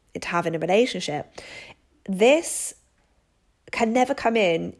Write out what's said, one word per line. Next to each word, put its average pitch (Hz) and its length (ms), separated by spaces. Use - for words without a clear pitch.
to - 80
have 175 200
in 160 80
a - 20
relationship. 180 760
This 240 680
can 226 220
never 254 220
come 233 220
in 175 440